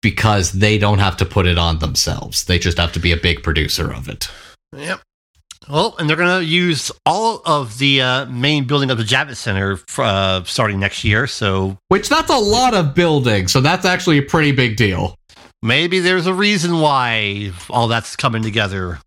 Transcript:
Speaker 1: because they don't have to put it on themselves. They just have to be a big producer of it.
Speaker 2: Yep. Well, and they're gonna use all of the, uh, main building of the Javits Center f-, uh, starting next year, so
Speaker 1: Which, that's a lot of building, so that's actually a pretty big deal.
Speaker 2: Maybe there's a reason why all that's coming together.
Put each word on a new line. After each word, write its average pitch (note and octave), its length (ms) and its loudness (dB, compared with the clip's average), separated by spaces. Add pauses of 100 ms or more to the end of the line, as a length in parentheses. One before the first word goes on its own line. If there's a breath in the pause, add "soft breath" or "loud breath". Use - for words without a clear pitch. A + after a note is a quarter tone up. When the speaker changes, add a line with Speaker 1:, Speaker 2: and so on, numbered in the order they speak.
Speaker 1:
because G#2 500 0
they G#2+ 240 2
don't G2+ 220 2
have G2 180 0
to - 80 0
put F2+ 220 0
it F2+ 100 2
on E2+ 220 0
themselves. - 640 -4
They F2+ 140 0
just - 180 0
have E2+ 160 -2
to E2 80 -4
be F2 120 2
a E2 40 2
big D#2+ 260 -2
producer D2+ 480 -2
of B1 180 -10
it. - 200 -10 (480 loud breath)
Speaker 2:
Yep. D3+ 240 -10 (720)
Well, E3 280 0
and D#3 120 0
they're D#3 60 2
gonna F3+ 240 0
use E3+ 500 0 (160)
all G#3+ 400 0
of C3 320 -2
the, C#3 240 2
uh, B2+ 240 0
main C3+ 400 0
building C#3 240 0
of B2 80 0
the A2+ 60 0
Javits C3 320 -2
Center G2 380 -2
f-, - 240 -12
uh, G2 440 0
starting G#2 380 -2
next - 240 -4
year, A2+ 240 2
so F#2+ 500 -2 (100)
Speaker 1:
Which, G3 200 2
that's D#4 220 0
a D4+ 60 4
lot A#3 380 2
of D#3 220 2
building, B2+ 500 2
so C3 140 2
that's F3+ 240 0
actually F3+ 340 2
a C#3+ 40 2
pretty D3+ 280 2
big B2 260 0
deal. F#2+ 380 0 (480 loud breath)
Speaker 2:
Maybe E3 380 2
there's F3+ 260 2
a F#3 80 0
reason F3+ 460 2
why A2 720 0 (180)
all A#2+ 160 2
that's A2+ 300 -2
coming A2+ 260 0
together. G2 640 -2